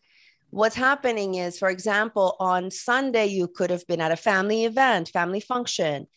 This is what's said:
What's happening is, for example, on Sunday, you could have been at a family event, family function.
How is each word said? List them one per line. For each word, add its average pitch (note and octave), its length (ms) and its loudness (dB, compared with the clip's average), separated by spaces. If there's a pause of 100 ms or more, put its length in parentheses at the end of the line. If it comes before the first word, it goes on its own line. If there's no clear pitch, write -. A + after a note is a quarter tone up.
(500)
What's A3 240 0
happening A#3+ 640 0
is, F3 220 -6
for F#3+ 120 0
example, G3+ 680 0
on F#3 300 0
Sunday, B3 560 0
you F#3+ 200 0
could F3 240 -2
have F3 160 -4
been E3+ 140 -2
at D#3+ 120 2
a E3+ 40 0
family G#3 480 2
event, A3+ 440 2
family F3+ 320 -2
function. G3 760 -4